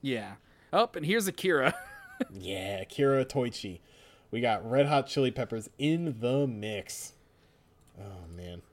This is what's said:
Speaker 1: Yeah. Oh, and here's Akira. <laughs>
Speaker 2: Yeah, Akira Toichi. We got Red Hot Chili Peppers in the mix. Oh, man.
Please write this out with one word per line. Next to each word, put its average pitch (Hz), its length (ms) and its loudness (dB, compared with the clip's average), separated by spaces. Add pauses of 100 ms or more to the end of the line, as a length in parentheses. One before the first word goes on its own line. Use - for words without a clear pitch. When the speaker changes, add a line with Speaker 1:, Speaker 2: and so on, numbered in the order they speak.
Speaker 1:
Yeah. 110 320 -2 (380)
Oh, 220 220 4
and 160 120 -6
here's 202 200 2
Akira. 165 540 2
<laughs> - 40 -14 (480)
Speaker 2:
Yeah, 95 500 -6
Akira 139 420 4
Toichi. 120 560 -4 (500)
We 117 100 -2
got 113 300 2
Red 139 160 6
Hot 143 220 4
Chili 131 240 2
Peppers 113 440 -4
in 156 440 0
the 131 260 2
mix. 107 680 -6 (840)
Oh, 92 360 -14
man. 87 260 -12 (100)